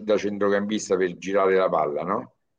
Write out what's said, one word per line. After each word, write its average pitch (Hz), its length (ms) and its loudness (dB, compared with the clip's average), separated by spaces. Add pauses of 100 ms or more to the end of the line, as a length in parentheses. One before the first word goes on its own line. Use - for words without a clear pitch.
da 107 160 2
centrocampista 101 800 0
per 90 220 -2
girare 95 380 2
la 95 120 2
palla, 76 340 0
no? 104 320 -6 (240)